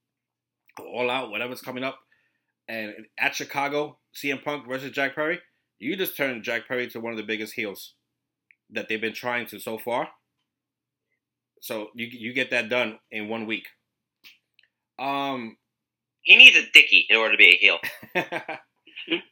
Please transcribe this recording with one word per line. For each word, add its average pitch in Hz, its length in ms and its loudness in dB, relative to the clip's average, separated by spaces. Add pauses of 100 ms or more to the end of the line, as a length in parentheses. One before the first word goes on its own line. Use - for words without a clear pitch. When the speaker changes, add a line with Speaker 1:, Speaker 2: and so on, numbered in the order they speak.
(800)
Speaker 1:
or - 80 -14
All 123 240 -4
Out, 127 200 -4
whatever's 120 320 -8
coming 127 220 -10
up. 135 140 -8 (720)
And 110 260 -10 (240)
at 143 160 0
Chicago, 143 640 -4 (140)
C - 180 -8
M 135 80 -4
Punk 143 280 -8
versus 131 240 -10
Jack 135 240 -4
Perry, 156 260 -4 (380)
you 147 180 -6
just 190 200 -4
turned 127 280 -4
Jack 117 240 -6
Perry 127 200 -4
to 113 120 -12
one 117 120 -8
of 113 40 -8
the 107 80 -8
biggest 107 300 -6
heels 104 400 -10 (760)
that 107 180 -8
they've 110 120 -4
been 110 120 -4
trying 120 340 -6
to 104 140 -14
so 113 180 -8
far. 120 300 -4 (1500)
So 110 340 -8
you, 117 120 -8
you 117 260 -12
get 127 180 -2
that 120 180 -2
done 113 300 -2 (120)
in 107 180 -8
one 113 180 -6
week. - 220 -6 (1300)
Um, 135 580 -4 (680)
Speaker 2:
He 202 140 10
needs - 200 12
a - 160 0
dicky - 360 6
in 107 80 4
order 110 160 2
to 104 60 0
be 101 100 10
a 90 80 10
heel. 92 220 4 (360)
Speaker 1:
<laughs> 175 260 -4 (920)